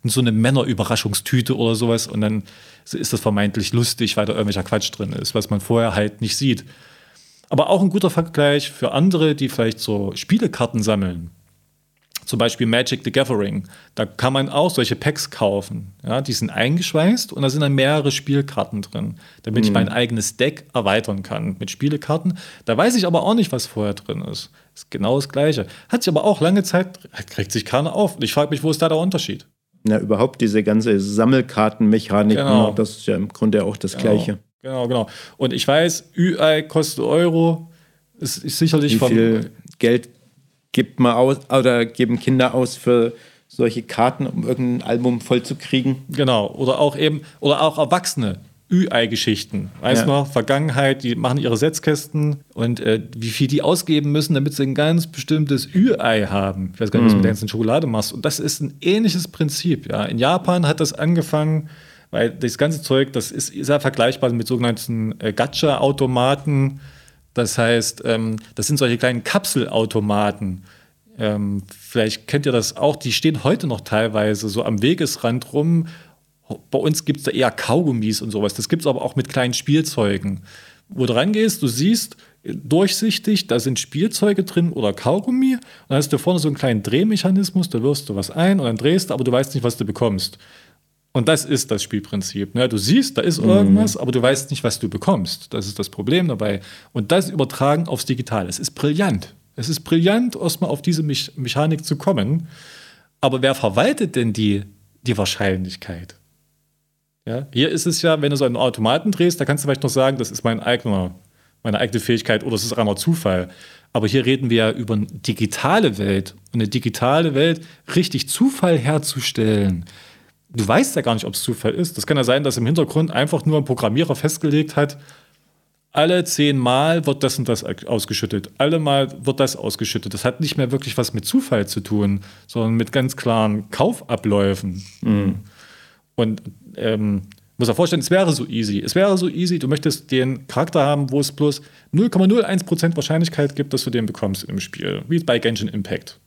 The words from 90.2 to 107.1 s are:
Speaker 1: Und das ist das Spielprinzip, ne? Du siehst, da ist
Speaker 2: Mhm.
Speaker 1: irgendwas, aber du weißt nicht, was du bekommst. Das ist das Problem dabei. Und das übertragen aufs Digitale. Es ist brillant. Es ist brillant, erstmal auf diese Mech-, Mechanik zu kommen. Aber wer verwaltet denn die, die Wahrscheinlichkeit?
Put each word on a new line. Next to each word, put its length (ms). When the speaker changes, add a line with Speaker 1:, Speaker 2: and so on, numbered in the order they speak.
Speaker 1:
Und 160
das 180
ist 260
das 100
Spielprinzip, 720
ne? 160
Du 80
siehst, 400
da 40
ist 200
Speaker 2:
Mhm. 80
Speaker 1:
irgendwas, 480
aber 140
du 100
weißt 300
nicht, 120
was 160
du 100
bekommst. 640
Das 120
ist 140
das 100
Problem 380
dabei. 320
Und 180
das 180
übertragen 580
aufs 180
Digitale. 420
Es 120
ist 120
brillant. 640
Es 140
ist 120
brillant, 540
erstmal 340
auf 120
diese 220
Mech-, 320
Mechanik 480
zu 120
kommen. 520
Aber 200
wer 140
verwaltet 600
denn 180
die, 300
die 160
Wahrscheinlichkeit? 1000